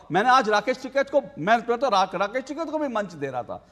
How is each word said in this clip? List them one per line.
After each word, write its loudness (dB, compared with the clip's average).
मैंने 2
आज 6
राकेश 0
टिकैत -2
को, 4
मैं, 0
मैं -2
तो 0
रा-, 2
राकेश -2
टिकैत -8
को -2
भी -2
मंच -4
दे -8
रहा -6
था। -12